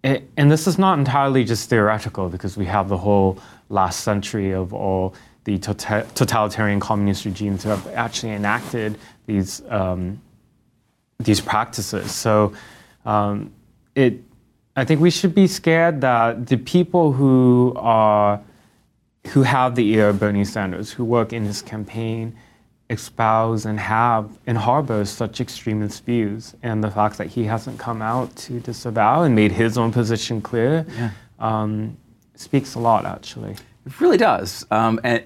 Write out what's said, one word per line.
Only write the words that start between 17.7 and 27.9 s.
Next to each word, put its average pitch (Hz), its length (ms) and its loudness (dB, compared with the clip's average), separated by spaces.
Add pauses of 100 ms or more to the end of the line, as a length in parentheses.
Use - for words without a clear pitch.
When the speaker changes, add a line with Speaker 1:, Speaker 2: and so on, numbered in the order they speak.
Speaker 1:
are, 104 640 4 (880)
who 135 140 4
have 127 320 2
the 120 160 2
ear 110 180 6
of 101 100 2
Bernie 101 260 0
Sanders, 98 480 -6
who 123 120 -6
work 113 300 0
in 113 100 -4
his 104 160 -6
campaign, 113 720 -8 (540)
espouse 113 760 0
and 107 160 -4
have 110 500 0 (160)
and 113 100 -2
harbor 117 480 0
such 107 360 -6
extremist 107 640 -6
views, 113 580 -4
and 107 220 -2
the 107 60 -2
fact 107 280 0
that 95 80 -6
he 120 160 -4
hasn't 113 380 -4
come 113 200 -8